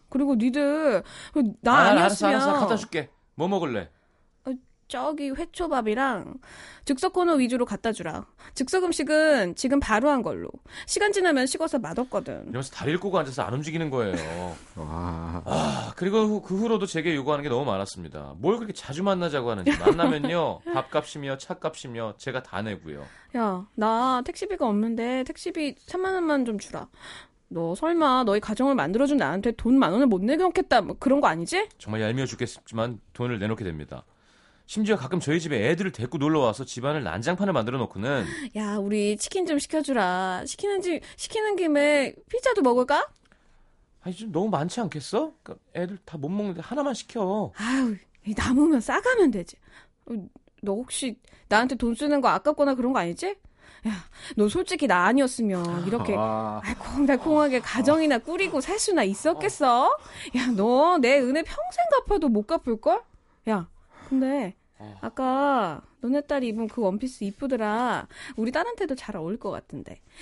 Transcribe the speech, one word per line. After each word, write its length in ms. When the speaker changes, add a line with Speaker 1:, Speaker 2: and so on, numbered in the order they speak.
Speaker 1:
그리고 280
니들 680
나 120
Speaker 2:
아, 160
Speaker 1:
아니었으면 460
Speaker 2:
알았어, 120
알았어. 140
갖다 160
줄게. 320
뭐 140
먹을래? 400
Speaker 1:
어, 60
저기 440
회초밥이랑 1040
즉석 280
코너 220
위주로 300
갖다 280
주라. 340
즉석 300
음식은 720
지금 240
바로 300
한 120
걸로. 280
시간 280
지나면 340
식어서 320
맛없거든. 640
Speaker 2:
이러면서 280
다리를 280
꼬고 180
앉아서 260
안 120
움직이는 340
거예요. 640
Speaker 3:
와. 680
Speaker 2:
아, 500
그리고 240
후-, 220
그 160
후로도 280
제게 300
요구하는 260
게 80
너무 160
많았습니다. 720
뭘 200
그렇게 160
자주 280
만나자고 480
하는지. 300
만나면요, 880
Speaker 1:
<laughs> 60
Speaker 2:
밥값이며 640
차값이며 800
제가 260
다 180
내고요. 440
Speaker 1:
야, 280
나 500
택시비가 420
없는데 560
택시비 520
삼만 260
원만 320
좀 140
주라. 280
너 280
설마 500
너희 160
가정을 340
만들어준 420
나한테 360
돈 260
만 140
원을 140
못 160
내놓겠다, 580
뭐 180
그런 220
거 60
아니지? 420
Speaker 2:
정말 220
얄미워 260
죽겠지만 720
돈을 260
내놓게 240
됩니다. 400
심지어 300
가끔 240
저희 220
집에 300
애들을 200
데리고 260
놀러와서 460
집안을 400
난장판을 480
만들어 280
놓고는, 460
Speaker 1:
"야, 220
우리 400
치킨 280
좀 140
시켜주라. 840
시키는 360
지-, 200
시키는 400
김에 580
피자도 320
먹을까?" 440
Speaker 2:
아니, 120
좀 160
너무 180
많지 300
않겠어? 540
그러니까 220
애들 300
다 120
못 120
먹는데 340
하나만 300
시켜. 640
Speaker 1:
아유, 380
이 100
남으면 440
싸가면 520
되지. 260
어, 80
너 140
혹시 440
나한테 260
돈 180
쓰는 280
거 80
아깝거나 460
그런 180
거 60
아니지? 360
야, 60
너 100
솔직히 400
나 200
아니었으면 800
이렇게 300
Speaker 3:
아. 460
Speaker 1:
알콩달콩하게 960
가정이나 600
꾸리고 420
살 180
수나 240
있었겠어? 920
야, 180
너 460
내 180
은혜 240
평생 480
갚아도 380
못 180
갚을걸? 540
야, 180
근데 460
Speaker 2:
어. 220
Speaker 1:
아까 800
너네 200
딸이 280
입은 180
그 140
원피스 440
이쁘더라. 840
우리 160
딸한테도 440
잘 200
어울릴 240
것 120
같은데. 500